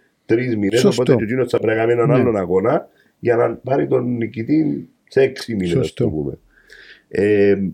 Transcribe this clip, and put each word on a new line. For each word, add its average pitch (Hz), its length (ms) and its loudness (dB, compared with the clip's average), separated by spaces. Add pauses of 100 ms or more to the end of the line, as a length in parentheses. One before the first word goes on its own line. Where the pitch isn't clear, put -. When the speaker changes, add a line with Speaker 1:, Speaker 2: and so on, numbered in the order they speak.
(260)
Speaker 1:
τρεις 120 300 0
μήνες, 104 240 0
Speaker 2:
Σωστό. 127 220 2
Speaker 1:
οπότε 123 140 4
και 117 80 -2
εκείνος 120 260 -2
θα 117 80 0
πρέπει 110 180 0
να 113 40 -2
κάνει 117 120 2
έναν 117 160 2
Speaker 2:
Ναι. 120 60 4
Speaker 1:
άλλον 123 220 2
αγώνα 95 520 0 (300)
για 117 180 0
να 120 180 0
πάρει 135 320 -2
τον 123 300 -2
νικητή 139 720 -2 (200)
σε - 120 0
έξι 120 340 -2
μήνες, 90 200 -2
ας 78 120 0
Speaker 2:
Σωστό. - 180 -4
Speaker 1:
το 110 60 0
πούμε. 73 280 -6 (680)
Ε, 101 500 2 (160)